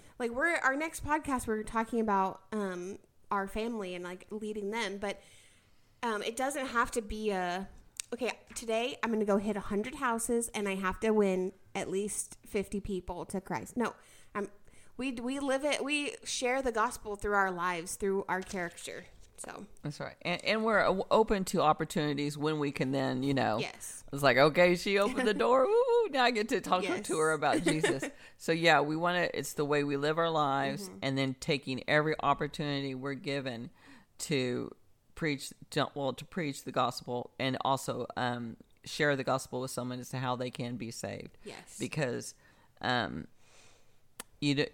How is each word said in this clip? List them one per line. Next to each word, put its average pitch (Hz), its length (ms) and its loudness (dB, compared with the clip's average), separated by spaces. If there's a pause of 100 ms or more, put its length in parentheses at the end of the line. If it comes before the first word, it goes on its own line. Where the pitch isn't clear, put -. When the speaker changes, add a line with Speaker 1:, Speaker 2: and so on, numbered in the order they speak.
(200)
Speaker 1:
Like, 240 100 -2
we're, 311 280 2
our 262 180 4
next 320 280 -4
podcast, 294 440 0
we're 214 160 -2
talking 226 340 0
about, 196 440 2 (100)
um, 190 480 -4 (320)
our 196 160 0
family 214 480 -4
and, 175 80 -8
like, 180 260 -10
leading 214 400 -4
them. 208 280 -2
But, 202 220 -4 (840)
um, 214 180 0
it 226 140 -4
doesn't 269 300 -2
have 247 260 2
to 240 100 0
be 214 280 -4
a, 185 380 -2 (440)
"Okay, 240 180 -2 (240)
today 233 480 -2
I'm 233 80 2
gonna 220 140 2
go 202 140 4
hit 208 180 0
a 190 40 -4 (140)
hundred 247 220 -2
houses 233 580 0
and 202 140 -2
I 190 80 0
have 190 240 -2
to 220 100 4
win 190 400 4 (240)
at 196 160 -4
least 196 460 -4 (100)
fifty 202 320 -2
people 180 460 -6
to 190 160 -4
Christ." 196 360 -6
No, 226 200 0 (400)
I'm, 202 120 -4 (480)
we, 262 140 -4
we 247 300 -4
live 269 240 0
it. 277 200 0
We 294 380 -2
share 262 400 -2
the 254 80 0
gospel 220 460 -2
through 208 180 -2
our 196 160 4
lives, 180 460 -4
through 196 320 0
our 185 140 -2
character. 175 640 -8 (300)
So - 300 -14 (160)
Speaker 2:
That's 147 160 -8
right. - 240 -10
And, 175 220 -4
and 220 200 0
we're 214 220 4
o-, 190 240 2
open 214 360 4
to 170 160 2
opportunities 147 760 0
when 151 220 0
we 143 100 0
can 135 220 -2
then, 135 320 0
you 139 100 2
know, 110 240 2
Speaker 1:
Yes. - 540 -8
Speaker 2:
it's 139 100 -4
like, 127 140 8
"Okay, 160 400 8
she 196 240 2
opened 254 260 2
the 214 80 4
Speaker 1:
<laughs> 226 120 2
Speaker 2:
door. 254 180 6
Ooh, 466 480 4
now 262 100 2
I 247 80 6
get 220 200 0
to 196 100 0
talk 185 240 0
Speaker 1:
Yes. 196 240 -4
Speaker 2:
to 165 100 0
her 156 140 4
about 151 320 2
Speaker 1:
<laughs> - 0 -
Speaker 2:
Jesus." 156 400 2 (340)
So, - 140 0
yeah, 165 300 6
we 151 120 0
wanna, 175 400 2
it's - 200 -6
the 151 100 0
way 143 180 4
we 143 140 0
live 151 200 2
our 165 140 2
lives, 139 580 0
Speaker 1:
Mm-hmm. 98 140 -16
Speaker 2:
and 135 160 0
then 135 220 0
taking 135 480 -2
every 151 340 4
opportunity 143 720 0
we're 135 200 -6
given 131 560 -6 (500)
to 127 500 0 (460)
preach, 143 360 -4 (180)
to, 139 260 0
well, 135 160 0
to - 120 -12
preach 147 380 -6
the 131 100 -10
gospel 123 680 -2
and 131 220 0
also, 131 440 0 (100)
um, 120 400 -2 (280)
share 147 320 2
the 131 80 -2
gospel 131 360 0
with 127 120 -6
someone 123 260 -4
as 123 120 -12
to 131 80 -6
how 127 180 0
they 127 140 -4
can 123 260 -6
be 113 160 -8
saved. - 520 -10
Speaker 1:
Yes. - 360 -16
Speaker 2:
Because, 123 540 -4 (460)
um, 104 460 -2 (1120)
you 143 160 4
d-, 143 180 2